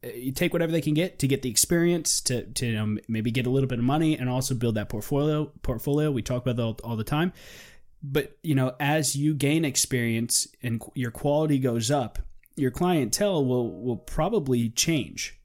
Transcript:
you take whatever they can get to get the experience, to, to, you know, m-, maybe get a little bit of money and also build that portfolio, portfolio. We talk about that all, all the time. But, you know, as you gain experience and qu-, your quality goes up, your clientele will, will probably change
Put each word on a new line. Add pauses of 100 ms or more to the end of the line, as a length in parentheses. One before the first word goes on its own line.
(140)
you
take
whatever
they
can
get
to
get
the
experience,
to,
to,
you
know,
m-, (100)
maybe
get
a
little
bit
of
money
and
also
build
that
portfolio, (160)
portfolio.
We
talk
about
that
all,
all
the
time. (720)
But,
you
know,
as
you
gain
experience (120)
and
qu-,
your
quality
goes
up, (380)
your
clientele
will,
will
probably
change